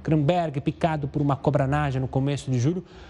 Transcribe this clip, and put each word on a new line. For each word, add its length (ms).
Kronberg, 580
picado 460
por 120
uma 160
cobra 300
naja 340
no 80
começo 440
de 80
julho, 260